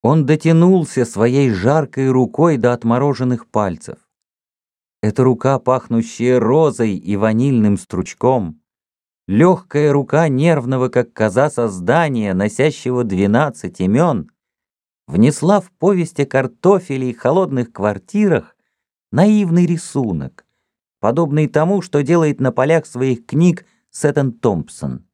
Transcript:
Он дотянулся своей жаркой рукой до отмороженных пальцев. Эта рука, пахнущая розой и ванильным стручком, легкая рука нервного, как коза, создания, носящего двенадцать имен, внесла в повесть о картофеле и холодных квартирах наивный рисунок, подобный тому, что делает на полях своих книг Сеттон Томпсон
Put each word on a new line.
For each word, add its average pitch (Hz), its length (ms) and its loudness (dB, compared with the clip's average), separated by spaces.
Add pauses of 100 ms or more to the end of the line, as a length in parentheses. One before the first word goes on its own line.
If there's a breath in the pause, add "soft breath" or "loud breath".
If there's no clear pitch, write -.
Он 143 220 2
дотянулся 165 800 2
своей 123 440 0
жаркой 131 600 0
рукой 135 480 2
до 120 160 0
отмороженных 123 720 -2
пальцев. 98 500 -6 (1040)
Эта 107 220 0
рука, 131 360 0
пахнущая 123 840 -2
розой 123 560 0
и 101 180 -4
ванильным 110 640 0
стручком, 95 840 -4 (680)
легкая 147 680 2
рука 143 340 0
нервного, 131 600 0
как 123 240 -2
коза, 110 360 0
создания, 113 840 -2
носящего 123 720 -2
двенадцать 101 760 -2
имен, 113 480 0 (760)
внесла 151 540 2
в - 100 -20
повесть 180 480 -2
о 143 60 0
картофеле 135 840 -2
и - 20 -10
холодных 135 580 -2
квартирах 127 840 -2 (560)
наивный 180 520 2
рисунок, 117 800 -6 (540)
подобный 147 480 0
тому, 180 340 0
что 147 220 -2
делает 156 380 0
на 131 100 0
полях 156 340 0
своих 127 400 -4
книг 175 400 0 (240)
Сеттон 143 440 -2
Томпсон 76 800 -6